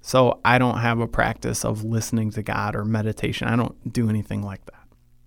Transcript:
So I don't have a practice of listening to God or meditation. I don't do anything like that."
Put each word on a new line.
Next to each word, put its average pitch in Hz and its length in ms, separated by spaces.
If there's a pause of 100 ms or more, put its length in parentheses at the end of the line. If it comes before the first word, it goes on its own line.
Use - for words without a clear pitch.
So 127 420
I 123 140
don't 123 220
have 117 200
a 117 80
practice 113 560
of 110 220
listening 110 460
to 107 120
God 107 320
or 107 80
meditation. 110 640
I 117 80
don't 120 380
do 117 160
anything 107 320
like 101 240
that." - 180 (440)